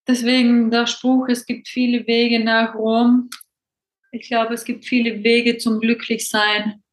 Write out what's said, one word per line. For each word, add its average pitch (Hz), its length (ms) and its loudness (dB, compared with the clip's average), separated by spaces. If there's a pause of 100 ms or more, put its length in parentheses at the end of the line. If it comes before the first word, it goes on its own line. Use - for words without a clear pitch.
Deswegen 240 640 2
der 233 160 0
Spruch, 254 420 0
„Es 247 160 -4
gibt - 240 -8
viele 240 380 -2
Wege 233 360 2
nach 226 320 0
Rom.“ 240 540 2 (840)
Ich 226 160 -12
glaube, 226 280 -2
es 226 100 -10
gibt 226 200 -8
viele 226 380 -2
Wege 233 340 2
zum 220 220 -2
Glücklichsein. 214 1000 -2 (120)